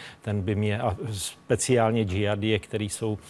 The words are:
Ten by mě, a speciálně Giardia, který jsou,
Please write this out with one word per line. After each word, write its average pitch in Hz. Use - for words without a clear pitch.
Ten 104
by 101
mě, 104
a 113
speciálně 113
Giardia, 104
který 104
jsou, 107